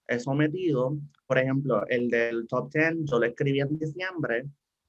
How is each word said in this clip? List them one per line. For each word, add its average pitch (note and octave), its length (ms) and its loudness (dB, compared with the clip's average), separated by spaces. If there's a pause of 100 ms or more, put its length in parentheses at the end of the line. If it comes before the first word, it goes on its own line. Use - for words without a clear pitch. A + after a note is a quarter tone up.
he A#2+ 140 -2
sometido. D3 760 0 (280)
Por C3 120 0
ejemplo, C3 500 2
el A#2+ 220 0
del A#2 380 0
Top B2 240 -2
Ten, D#3+ 340 2
yo B2 140 2
lo A#2 60 4
escribí C#3 360 0
en C#3+ 160 -2
diciembre, D3+ 680 -4 (440)